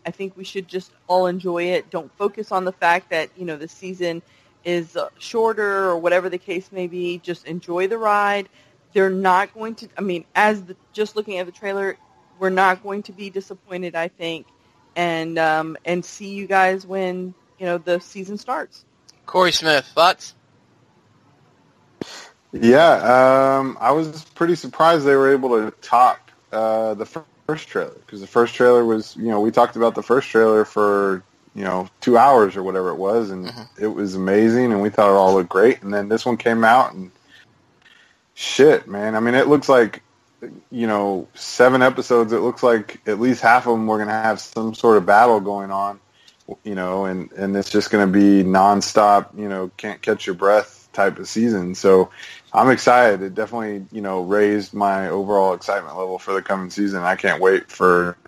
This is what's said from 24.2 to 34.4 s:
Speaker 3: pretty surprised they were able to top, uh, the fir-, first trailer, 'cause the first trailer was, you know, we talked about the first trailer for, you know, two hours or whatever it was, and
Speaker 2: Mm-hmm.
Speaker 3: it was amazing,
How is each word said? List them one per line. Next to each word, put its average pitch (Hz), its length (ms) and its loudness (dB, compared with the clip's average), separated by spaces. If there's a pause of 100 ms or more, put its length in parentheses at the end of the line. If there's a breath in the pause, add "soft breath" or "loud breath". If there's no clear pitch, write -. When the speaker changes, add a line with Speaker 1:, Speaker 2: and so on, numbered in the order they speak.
Speaker 3:
pretty 170 200 0
surprised 160 500 0
they 139 100 4
were 135 180 4
able 131 160 0
to 110 220 0 (100)
top, - 500 2 (220)
uh, 110 400 -2
the 104 120 -10
fir-, 156 200 -16 (220)
first 156 200 -6
trailer, - 280 -8 (120)
'cause 101 140 -18
the 98 60 -16
first 120 280 0
trailer 123 300 4
was, 110 320 -2
you 107 120 -6
know, 104 120 0
we 113 100 0
talked 120 240 2
about 113 180 0
the - 100 -10
first 131 260 -2
trailer 110 340 4
for, 101 580 -2 (320)
you 104 120 -10
know, 92 240 -6 (100)
two 120 180 4
hours 117 380 6
or 95 80 -8
whatever 92 260 -4
it 82 60 -6
was, 101 340 -2
and 92 180 -12
Speaker 2:
Mm-hmm. 107 360 -16
Speaker 3:
it 107 40 0
was 98 280 -6
amazing, 113 560 2